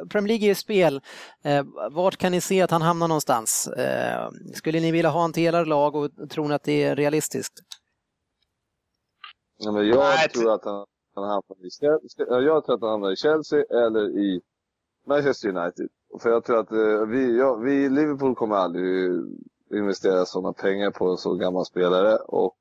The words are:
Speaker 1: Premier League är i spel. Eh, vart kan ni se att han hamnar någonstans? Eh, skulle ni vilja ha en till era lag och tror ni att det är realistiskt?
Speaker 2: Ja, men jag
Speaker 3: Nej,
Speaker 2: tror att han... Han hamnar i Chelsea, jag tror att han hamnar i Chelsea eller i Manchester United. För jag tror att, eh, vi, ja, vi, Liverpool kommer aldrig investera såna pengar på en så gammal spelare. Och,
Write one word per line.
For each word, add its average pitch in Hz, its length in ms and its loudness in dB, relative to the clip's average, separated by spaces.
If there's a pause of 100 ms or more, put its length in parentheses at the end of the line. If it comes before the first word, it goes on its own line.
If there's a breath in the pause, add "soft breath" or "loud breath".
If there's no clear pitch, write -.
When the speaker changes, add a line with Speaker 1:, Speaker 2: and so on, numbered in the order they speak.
(100)
Speaker 1:
Premier 208 180 0
League 214 200 2
är - 40 6
i - 20 -2
spel. 170 460 2 (440 loud breath)
Eh, 143 200 2 (260)
vart 175 260 0
kan 180 160 0
ni 180 80 2
se 185 220 2
att 170 80 2
han 165 120 2
hamnar 170 260 2
någonstans? 139 600 0
Eh, 123 600 -4 (260)
skulle 160 260 -2
ni 165 100 0
vilja 165 200 2
ha 170 140 2
en 160 80 0
till 165 100 0
era 170 220 2
lag 147 300 2
och 147 160 -2 (200)
tror 151 180 -4
ni 147 60 0
att 143 100 -4
det 147 200 2
är 143 120 0
realistiskt? 147 580 -2 (2000)
Speaker 2:
Ja, 104 140 -6
men 104 160 2
jag 120 100 6
Speaker 3:
Nej, 143 300 4
Speaker 2:
tror 113 260 0
att - 100 -4
han... 101 220 -8 (280)
Han 101 100 -8
hamnar 95 420 -6
i 90 40 -16 (100)
Chelsea, 147 460 -2 (160)
jag 151 220 2
tror 131 100 -2
att 101 60 -2
han 110 100 -2
hamnar 101 220 -2
i 92 40 -4
Chelsea 151 540 0
eller 110 480 2
i 95 220 0 (680)
Manchester 139 400 0
United. 90 400 -4 (340)
För 117 80 2
jag 117 140 2
tror 120 160 2
att, 110 120 -6
eh, 110 360 2
vi, 120 300 0
ja, 131 160 2
vi, 139 340 0
Liverpool 139 460 0
kommer 107 220 0
aldrig 92 540 0 (640)
investera 98 500 0
såna 95 280 -4
pengar 101 380 -2
på 92 200 -2
en 90 60 0
så 90 180 -4
gammal 90 300 -2
spelare. 90 520 2
Och, - 440 -2